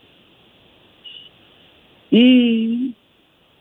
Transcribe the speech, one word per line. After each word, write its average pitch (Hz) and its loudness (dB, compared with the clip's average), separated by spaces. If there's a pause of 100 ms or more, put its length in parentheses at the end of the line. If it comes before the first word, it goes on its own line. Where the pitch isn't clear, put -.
(2250)
Y 240 0 (680)